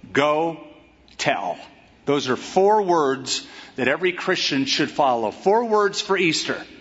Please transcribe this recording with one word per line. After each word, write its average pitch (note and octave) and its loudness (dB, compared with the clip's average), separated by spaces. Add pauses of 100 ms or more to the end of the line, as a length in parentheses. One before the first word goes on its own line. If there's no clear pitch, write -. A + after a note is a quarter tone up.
(120)
go, D3+ 0 (580)
tell. G2 -2 (480)
Those C#3 0
are B2+ 2
four G3+ 2
words C#3 0 (280)
that B2+ 0
every D#3+ 2
Christian D#3 -2
should C#3 0
follow. A#2+ 0
Four A3 2
words G#3 0
for F#3+ -2
Easter. D#3+ 0 (200)